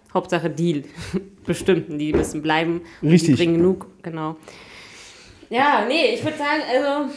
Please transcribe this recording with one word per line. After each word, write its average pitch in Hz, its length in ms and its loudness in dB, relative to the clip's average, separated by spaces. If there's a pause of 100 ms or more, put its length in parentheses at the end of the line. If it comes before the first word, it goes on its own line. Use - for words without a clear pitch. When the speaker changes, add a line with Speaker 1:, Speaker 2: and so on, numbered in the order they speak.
(140)
Speaker 1:
Hauptsache 175 360 -2
Deal. 151 340 -2 (300)
<laughs> - 320 -10
Bestimmt, 170 400 0 (160)
die 151 100 -2
müssen 156 300 0
bleiben 165 400 0 (200)
und 147 60 0
die 160 60 6
Speaker 2:
Richtig. 165 240 6
Speaker 1:
bringen 170 200 2
genug, 185 300 2 (160)
genau. 160 320 -8 (1120)
Ja, 240 380 2
nee, 262 280 2
ich - 80 -4
würd 302 140 -4
sagen, 294 320 -2
also, 277 460 0